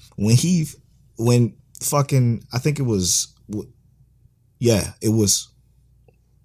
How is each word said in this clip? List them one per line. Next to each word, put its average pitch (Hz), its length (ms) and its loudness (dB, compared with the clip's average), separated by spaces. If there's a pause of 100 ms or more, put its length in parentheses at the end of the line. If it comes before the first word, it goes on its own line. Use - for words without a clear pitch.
(160)
when 110 200 2
he, 160 300 2 (500)
when 120 380 2 (280)
fucking, 135 680 0
I 117 60 -4
think 143 200 -4
it 139 40 -4
was, 101 460 -2 (220)
w-, 104 200 -10 (880)
yeah, 113 420 2
it 110 100 -2
was, 107 380 0 (960)